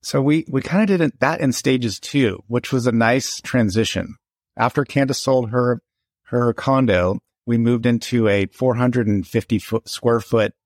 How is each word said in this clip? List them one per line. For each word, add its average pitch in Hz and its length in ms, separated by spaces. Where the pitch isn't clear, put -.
So - 200
we, 151 260
we 131 140
kinda 202 240
did 190 140
it, 156 200
that 147 200
in 131 120
stages 120 460
too, 117 480
which 120 260
was 127 140
a 123 60
nice 117 480
transition. 104 760
After 123 280
Candace 139 340
sold 127 320
her, 123 300
her 120 260
condo, 107 680
we 120 120
moved 117 280
into 117 420
a 101 180
four 127 300
hundred 123 320
and 101 180
fifty 113 320
foot, - 300
square 117 320
foot, 110 320